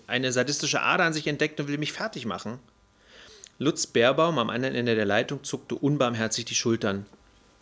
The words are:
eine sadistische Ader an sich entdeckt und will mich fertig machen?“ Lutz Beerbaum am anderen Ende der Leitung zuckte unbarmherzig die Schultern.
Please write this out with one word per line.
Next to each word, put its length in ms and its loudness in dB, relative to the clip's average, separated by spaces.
eine 240 -2
sadistische 520 0
Ader 220 4
an 100 2
sich 120 -6
entdeckt 320 0
und 100 -4
will 100 -4
mich 140 -4
fertig 340 -8
machen?“ 320 -6
Lutz 280 0
Beerbaum 520 4
am 120 0
anderen 240 -2
Ende 200 2
der 120 2
Leitung 360 0
zuckte 320 -6
unbarmherzig 720 0
die 100 -6
Schultern. 520 0